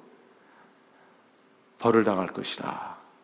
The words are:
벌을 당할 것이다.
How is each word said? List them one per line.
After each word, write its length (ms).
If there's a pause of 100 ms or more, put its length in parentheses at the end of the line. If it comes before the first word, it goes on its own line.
(1800)
벌을 240
당할 260
것이다. 680 (280)